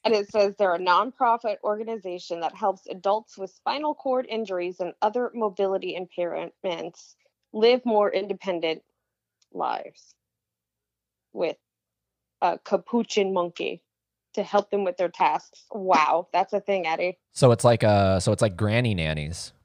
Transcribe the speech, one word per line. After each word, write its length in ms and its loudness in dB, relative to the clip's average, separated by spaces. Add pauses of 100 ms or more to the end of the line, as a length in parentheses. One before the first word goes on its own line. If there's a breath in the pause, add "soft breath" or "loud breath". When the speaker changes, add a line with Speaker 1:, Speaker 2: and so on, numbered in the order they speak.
Speaker 1:
And 100 4
it 140 -4
says 280 0
they're 180 2
a 40 -6
nonprofit 840 2
organization 760 -6
that 140 -6
helps 320 -2
adults 500 -4
with 140 -10
spinal 440 -4
cord 340 -2
injuries 500 -6
and 220 -6
other 320 -2
mobility 640 -2
impairments 1160 -8 (380)
live 320 4
more 260 4
independent 720 -4 (720)
lives 600 -8 (1160)
with 240 -4 (840)
a 180 -2
capuchin 760 0
monkey 500 -4 (500)
to 100 -4
help 280 0
them 140 0
with 120 -4
their 120 -2
tasks. 640 -2
Wow, 600 2
that's 200 0
a 80 0
thing, 260 -2
Eddie. 320 -2 (140)
Speaker 2:
So 180 6
it's 120 2
like, 200 6
uh, 360 4
so 120 0
it's 100 0
like 140 0
granny 380 0
nannies. 600 -4 (120)